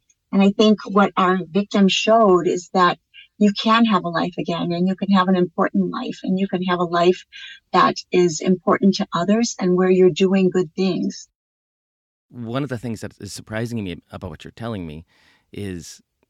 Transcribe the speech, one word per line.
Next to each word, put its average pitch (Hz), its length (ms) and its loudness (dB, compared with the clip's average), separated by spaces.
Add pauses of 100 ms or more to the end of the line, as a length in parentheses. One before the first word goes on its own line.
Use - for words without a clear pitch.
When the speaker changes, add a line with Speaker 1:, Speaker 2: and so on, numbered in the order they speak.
(320)
Speaker 1:
And 196 100 2
I 196 100 4
think 214 280 2 (100)
what 196 260 2
our 185 220 2 (140)
victims 202 420 2
showed 202 540 4
is 180 260 -4
that 180 240 2 (400)
you 208 160 4
can 226 320 2
have 185 180 2
a 170 60 -6
life 175 280 -4
again, 170 340 -4
and 175 160 0
you 190 80 -2
can 196 160 -4
have 185 160 4
an 190 80 2
important 180 560 0
life, - 320 -10
and 190 160 -2
you 196 80 -2
can 185 160 -6
have 180 160 -2
a 175 60 -2
life 170 380 0 (480)
that - 260 2 (140)
is 175 300 2
important 190 540 2
to 202 180 -6
others 202 460 0
and 180 180 2
where 185 140 2
you're 185 180 6
doing 190 400 2
good 180 260 -2
things. 190 540 -4 (1000)
Speaker 2:
One 120 340 -8
of 139 60 -6
the 123 100 -6
things 113 220 -8
that 104 180 -12
is 101 120 -14
surprising 113 520 -8
me 87 180 -8 (100)
about 90 200 -12
what 76 120 -16
you're 78 80 -18
telling 110 360 -10
me 78 180 -14 (480)
is 92 480 -12 (280)